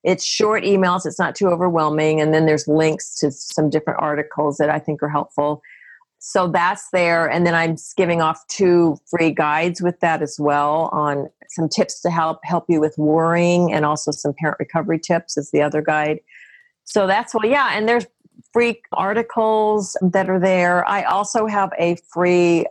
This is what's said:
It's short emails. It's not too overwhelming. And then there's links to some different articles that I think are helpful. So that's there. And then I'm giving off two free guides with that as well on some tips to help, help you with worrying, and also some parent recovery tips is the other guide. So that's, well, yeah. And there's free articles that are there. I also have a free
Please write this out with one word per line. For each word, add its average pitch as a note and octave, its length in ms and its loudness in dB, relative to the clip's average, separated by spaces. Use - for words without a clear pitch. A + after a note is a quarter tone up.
It's F#3 220 0
short G#3+ 400 0
emails. F3+ 420 2
It's - 120 -8
not E3+ 160 -2
too G3 140 -2
overwhelming. D#3 720 2
And D#3 140 2
then D#3+ 100 4
there's D3+ 240 2
links D#3 520 0
to C#3+ 100 2
some D3+ 400 -2
different D3+ 320 -2
articles D3 560 -2
that D3+ 100 2
I D3+ 100 0
think D3+ 240 -6
are D3 60 -2
helpful. D3 540 -2
So F#3 300 -2
that's F3+ 440 -2
there. E3+ 380 2
And E3+ 160 2
then E3+ 80 2
I'm E3 220 0
giving F3 240 2
off D#3+ 280 -2
two F3 500 2
free E3 200 2
guides D#3+ 500 -2
with F3 200 -2
that D#3+ 220 0
as D3 160 -8
well D3 540 0
on C#3+ 360 -2
some E3 220 -4
tips - 320 -2
to F3 80 0
help, D#3+ 340 -2
help E3 240 -2
you D#3+ 120 2
with D3+ 180 0
worrying, E3+ 760 2
and D3+ 140 0
also D3+ 240 -2
some D3 240 -4
parent D#3 240 -4
recovery E3 400 -4
tips - 400 -2
is D3 140 -8
the D3 100 2
other D3+ 200 0
guide. D3+ 380 -2
So G3+ 220 0
that's, G#3 280 -2
well, G#3+ 120 0
yeah. C4 280 2
And G#3+ 140 -2
there's A#3 180 0
free A#3 280 0
articles G#3+ 1120 0
that F#3 260 2
are F#3 120 0
there. F3+ 480 2
I G3 160 -2
also G#3 420 -2
have G3+ 320 -2
a E3+ 180 0
free F3 580 2